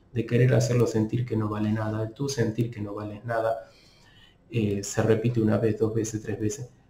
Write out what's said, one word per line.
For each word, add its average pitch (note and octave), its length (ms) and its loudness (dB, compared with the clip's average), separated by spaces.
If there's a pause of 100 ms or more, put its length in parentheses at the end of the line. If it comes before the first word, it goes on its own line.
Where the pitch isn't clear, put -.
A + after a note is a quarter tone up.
(140)
de A#2 140 -2
querer B2 260 4
hacerlo A#2+ 320 4
sentir A2 400 0
que A2 100 -4
no G#2+ 140 0
vale G#2+ 220 0
nada, G#2+ 340 -2
de A2 80 -10
tú C#3 160 -4
sentir A#2 400 0
que G2+ 120 -10
no G2+ 120 -6
vales G#2 320 -10
nada, A2+ 400 -2 (840)
eh, G2+ 340 0
se - 180 -2
repite A2+ 400 2
una G#2+ 160 4
vez, G#2+ 220 0
dos A2 120 2
veces, G#2+ 300 -2
tres G#2 180 -6
veces, - 300 -4 (200)